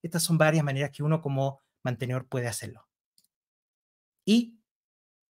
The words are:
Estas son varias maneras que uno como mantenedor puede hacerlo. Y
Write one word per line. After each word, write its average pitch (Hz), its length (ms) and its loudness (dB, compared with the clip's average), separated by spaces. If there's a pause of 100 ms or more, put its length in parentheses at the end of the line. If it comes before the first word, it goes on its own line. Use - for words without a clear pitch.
Estas 170 220 -4
son 165 160 2
varias 156 240 4
maneras 139 260 -2
que 143 140 -8
uno 156 180 0
como 135 400 -4 (220)
mantenedor 127 440 -4
puede 123 200 -4
hacerlo. - 420 -10 (1400)
Y 233 320 2 (720)